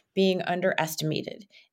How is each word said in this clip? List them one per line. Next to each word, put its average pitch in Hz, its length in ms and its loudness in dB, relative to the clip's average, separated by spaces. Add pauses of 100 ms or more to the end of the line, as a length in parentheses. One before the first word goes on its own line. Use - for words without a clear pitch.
(160)
being 190 280 4
underestimated. 165 1040 -2 (280)